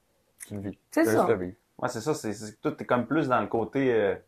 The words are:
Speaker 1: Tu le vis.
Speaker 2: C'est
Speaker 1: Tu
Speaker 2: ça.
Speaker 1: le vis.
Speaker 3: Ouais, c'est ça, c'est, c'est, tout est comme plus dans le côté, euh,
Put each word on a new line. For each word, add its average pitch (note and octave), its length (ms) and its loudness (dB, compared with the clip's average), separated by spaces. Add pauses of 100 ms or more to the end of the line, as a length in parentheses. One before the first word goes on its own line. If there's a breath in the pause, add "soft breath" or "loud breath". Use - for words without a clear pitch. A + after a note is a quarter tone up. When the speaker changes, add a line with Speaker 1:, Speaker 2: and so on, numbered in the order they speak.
(460)
Speaker 1:
Tu - 80 -12
le G#2 60 -8
vis. G2 180 -10 (120)
Speaker 2:
C'est D#4+ 140 2
Speaker 1:
Tu - 60 2
Speaker 2:
ça. F#3+ 160 4
Speaker 1:
le A#2+ 80 4 (120)
vis. F#2 80 -10 (240)
Speaker 3:
Ouais, B2 100 -2
c'est A#2+ 120 -6
ça, D3 140 0
c'est, A2+ 180 -6
c'est, G#2+ 280 -12
tout D3+ 200 -2
est A#2 60 -8
comme B2 200 0
plus D3 220 0
dans B2 120 4
le G2+ 80 -4
côté, B2 440 0
euh, G2+ 220 4 (140)